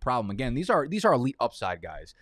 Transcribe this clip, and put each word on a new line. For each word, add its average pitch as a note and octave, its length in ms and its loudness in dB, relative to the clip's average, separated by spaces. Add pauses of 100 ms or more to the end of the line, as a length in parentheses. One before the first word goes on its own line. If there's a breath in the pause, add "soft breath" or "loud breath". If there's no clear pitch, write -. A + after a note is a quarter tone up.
problem. B2 280 0
Again, B2 260 -2
these F3+ 140 -2
are, D#3 200 2
these G#3 160 -2
are F#3+ 80 8
elite C3 260 2
upside F#2 420 -4
guys. D#2 400 -14